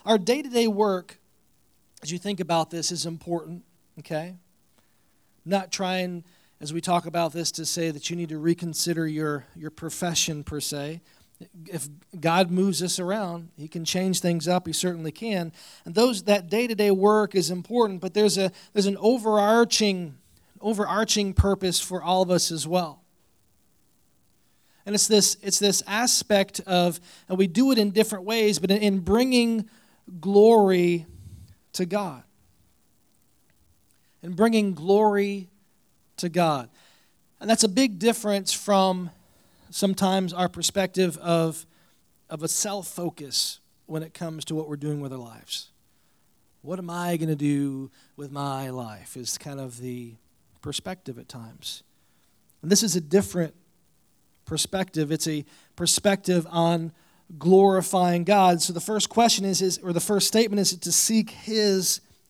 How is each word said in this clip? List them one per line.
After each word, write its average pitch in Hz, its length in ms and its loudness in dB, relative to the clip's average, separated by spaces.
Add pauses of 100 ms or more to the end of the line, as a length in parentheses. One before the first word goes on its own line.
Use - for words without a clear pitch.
Our 220 100 6
day-to-day 240 520 0
work, 196 500 -2 (840)
as 147 80 -10
you 175 60 -6
think 196 240 -6
about 165 300 0
this, 165 200 -6
is 156 140 -6
important, 170 600 -8 (340)
okay? 165 380 -8 (1080)
Not 185 260 -2
trying, 180 540 -4 (340)
as 147 140 -10
we 165 80 -4
talk 170 240 0
about 165 300 -2
this, 165 180 -4
to 160 140 -10
say 165 240 -2
that 147 180 -8
you 170 80 -6
need 170 140 -6
to 156 80 -8
reconsider 165 680 -2
your, 151 380 -4 (100)
your 156 160 -14
profession 160 720 -4
per 147 160 -10
se. 147 440 -8 (640)
If 170 220 -10 (300)
God 165 320 2
moves 180 320 0
us 180 160 -4
around, 180 580 -6
he 147 120 -14
can 165 160 -10
change 185 340 -2
things 170 300 0
up. 180 180 0
He 160 60 -6
certainly 165 400 -4
can. 180 400 -6 (320)
And 170 100 -12
those, 220 300 2
that 190 260 2
day-to-day 214 400 2
work 208 460 4
is 170 160 0
important, 190 480 -2
but 185 120 -6
there's 208 240 4
a, 190 140 0 (220)
there's 196 140 2
an 196 120 0
overarching, 214 1160 2 (440)
overarching 202 760 -2
purpose 190 460 2
for 180 220 -8
all 185 200 2
of 180 100 0
us 170 180 2
as 156 160 -6
well. 165 380 -4 (1800)
And 208 120 -2
it's 196 100 2
this, 214 340 4
it's 196 200 -2
this 202 260 2
aspect 202 800 0
of, 175 320 2 (300)
and 185 100 0
we 196 80 4
do 233 240 2
it 247 80 4
in 208 140 2
different 214 320 0
ways, 214 340 2
but 185 140 0
in, 208 60 4
in 208 200 2
bringing 233 720 2 (500)
glory 190 840 6 (680)
to 185 120 -2
God. 170 380 -6 (2000)
In 175 80 -10
bringing 208 420 2
glory 202 760 2 (640)
to 175 120 -4
God. 156 400 0 (720)
And 202 80 -2
that's 226 140 4
a 220 60 2
big 196 320 0
difference 208 520 0
from 190 580 2 (600)
sometimes 190 640 0
our 180 160 -2
perspective 185 720 -2
of, 165 480 -2 (640)
of 156 120 -10
a 165 60 -4
self-focus 175 1120 -6 (240)
when 156 180 -8
it 160 120 -16
comes 160 320 -10
to 160 80 -6
what 156 120 -6
we're 151 100 -8
doing 147 220 -6
with 139 140 -8
our 131 60 -10
lives. 117 500 -14 (920)
"What 175 160 -10
am 180 100 -12
I 175 300 -2
gonna 156 180 -2
do 143 540 -2 (260)
with 143 160 -14
my 135 380 -6
life?" 110 440 -12
is 123 220 -8
kind 139 240 -12
of 123 180 -14
the 123 360 -12 (480)
perspective 147 560 -10
at 123 100 -20
times. - 540 -16 (800)
And 160 100 -2
this 208 100 6
is 180 140 -2
a 180 60 0
different 175 520 0 (920)
perspective. 156 640 -4
It's 160 160 -2
a 151 160 -4 (320)
perspective 180 720 2
on 170 440 0 (460)
glorifying 180 840 4
God. 185 380 6
So 180 100 -2
the 165 80 -8
first 214 300 -4
question 220 340 2
is, 190 160 -2
is, 185 160 0
or 175 160 -6
the 170 80 -2
first 202 280 0
statement 214 320 2
is 185 140 0
to 175 160 -8
seek 220 380 2
his 208 720 0 (300)